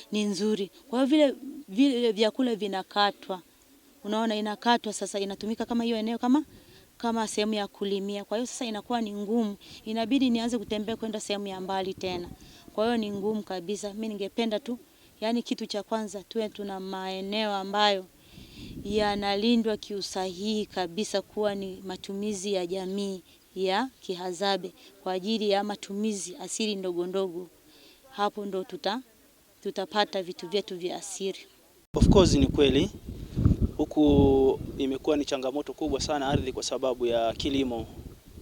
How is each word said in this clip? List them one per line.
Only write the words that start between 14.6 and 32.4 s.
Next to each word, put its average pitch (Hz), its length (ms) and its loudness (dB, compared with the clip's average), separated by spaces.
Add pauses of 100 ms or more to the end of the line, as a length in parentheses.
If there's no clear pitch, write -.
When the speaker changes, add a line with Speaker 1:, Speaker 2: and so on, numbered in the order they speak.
Speaker 1:
tu, 240 180 -6 (420)
yaani 226 220 0
kitu 226 240 -4
cha 202 160 -4
kwanza 208 400 -6
tuwe 214 260 -4
tuna 202 320 -8
maeneo 190 720 -4
ambayo 196 520 2 (800)
yanalindwa 208 920 2
kiusahihi 196 880 -4
kabisa 185 560 -2
kuwa 208 320 -2
ni 190 320 -8
matumizi 196 680 -4
ya 180 140 0
jamii 190 560 -4 (340)
ya 190 320 0 (120)
Kihazabe 185 720 -4 (300)
kwa 185 100 -4
ajili 202 380 0
ya 202 140 2
matumizi 202 720 -4
asili 208 400 -4
ndogo 180 300 -2
ndogo. 185 420 -4 (600)
Hapo 208 360 -2
ndo 190 180 -4
tuta-, 196 360 -4 (640)
tutapata 202 600 -2
vitu 175 260 -10
vyetu 190 300 -2
vya 170 180 -6
asili. 190 420 -6 (560)
Speaker 2:
Of - 140 8
course 175 260 10
ni 135 120 6